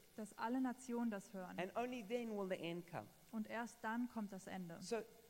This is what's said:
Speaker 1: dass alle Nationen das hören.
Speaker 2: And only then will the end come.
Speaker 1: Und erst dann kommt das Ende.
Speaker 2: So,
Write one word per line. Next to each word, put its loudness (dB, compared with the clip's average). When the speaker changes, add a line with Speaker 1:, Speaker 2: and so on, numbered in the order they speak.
Speaker 1:
dass -6
alle 4
Nationen 2
das -2
hören. -4
Speaker 2:
And 0
only 2
then 2
will 2
the 2
end 0
come. -4
Speaker 1:
Und 0
erst -4
dann 4
kommt -2
das -8
Ende. -4
Speaker 2:
So, 2